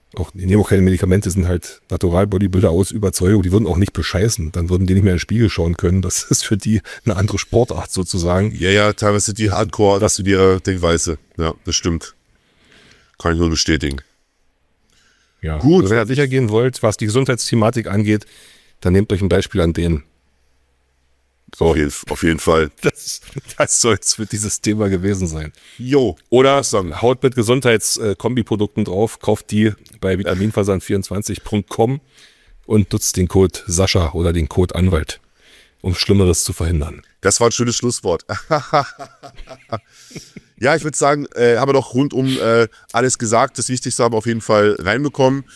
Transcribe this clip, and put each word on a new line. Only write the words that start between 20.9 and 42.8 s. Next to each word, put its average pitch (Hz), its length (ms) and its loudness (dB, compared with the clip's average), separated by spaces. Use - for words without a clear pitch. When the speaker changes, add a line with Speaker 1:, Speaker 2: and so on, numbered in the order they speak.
Speaker 1:
So. 85 120 0
Speaker 2:
Auf 78 100 2
jeden, 73 160 0
auf - 160 -8
jeden 82 160 0
Fall. 80 360 2
Speaker 1:
<laughs> - 60 -20
Das, - 380 -6
das - 240 0
soll's - 340 0
für 110 120 -8
dieses 104 340 -6
Thema 107 280 0
gewesen 95 400 -2
sein. 78 240 -10
Speaker 2:
Jo. 127 380 0
Speaker 1:
Oder 135 320 4
Speaker 2:
Zusammen. 92 380 -4
Speaker 1:
haut 127 220 0
mit 131 140 0
Gesundheits-, 120 640 0
äh, 104 180 -2
Kombiprodukten 110 680 -2
drauf, 98 360 -2
kauft - 320 -2
die 107 200 2
bei 95 180 0
vitaminversand 98 640 -2
vierundzwanzig 98 600 -6
punkt 101 240 -4
com 127 320 0
und 107 280 0
nutzt - 240 -2
den 92 120 0
Code 95 380 2
Sascha 87 460 0
oder 85 200 0
den 82 160 0
Code - 260 -2
Anwalt, 85 460 -2
um 92 120 -4
Schlimmeres 95 480 2
zu 95 100 -4
verhindern. 80 500 -4
Speaker 2:
Das - 200 0
war 117 80 4
ein - 40 -4
schönes 120 240 -2
Schlusswort. 107 540 -4
<laughs> 98 40 -8
Ja, 139 160 0
ich 156 100 -4
würd 147 120 -8
sagen, 147 380 0
äh, 120 240 2
haben 135 100 -2
wir 131 60 2
doch - 180 0
rundum, 131 480 0
äh, 113 260 2